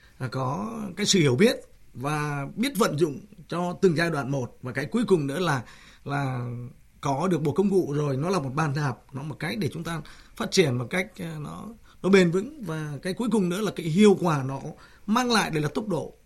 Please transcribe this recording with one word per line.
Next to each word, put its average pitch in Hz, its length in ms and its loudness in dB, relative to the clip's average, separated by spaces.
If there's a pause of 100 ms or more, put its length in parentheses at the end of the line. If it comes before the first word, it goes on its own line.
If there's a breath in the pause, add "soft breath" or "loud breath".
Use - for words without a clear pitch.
(200 loud breath)
là 131 80 -6
có 165 520 -6 (180)
cái 208 80 -2
sự 202 140 4
hiểu 135 160 4
biết 202 200 6 (380)
và 143 640 -4
biết 269 220 -4
vận 165 220 2
dụng 151 200 0 (280)
cho 175 340 -4
từng 175 160 6
giai 170 120 0
đoạn 139 220 -2
một. 131 300 -4
Và 127 100 -8
cái 139 140 -4
cuối 233 220 0
cùng 160 200 4
nữa 139 120 -4
là, 147 240 0 (400 loud breath)
là 131 460 -4 (520)
có 143 260 0
được 165 140 2
bộ 175 100 0
công 190 180 2
cụ 170 240 0
rồi, 143 240 -2
nó 156 120 -2
là 190 100 0
một 135 160 -6
bàn 151 200 0
đạp, 143 200 -2 (180)
nó 131 100 -10
một 147 160 -10
cái 175 160 -6
để 180 180 -2
chúng 165 100 -10
ta 165 180 -8 (340 loud breath)
phát - 160 -6
triển 143 260 4
một 123 120 -6
cách, 185 180 -2 (120)
ờ, 165 200 -10
nó, 165 260 -12 (360 soft breath)
nó 190 80 0
bền 185 220 8
vững. 247 320 -4
Và 156 380 -6
cái 185 120 -4
cuối 233 180 -2
cùng 190 180 4
nữa 180 120 -2
là 196 140 -2
cái 165 100 -6
hiệu 185 360 8
quả 151 220 2
nó 135 160 -6 (460 loud breath)
mang 240 260 2
lại, 185 180 2
đây 151 120 0
là 147 120 0
tốc 220 140 -4
độ. 160 260 -4 (120)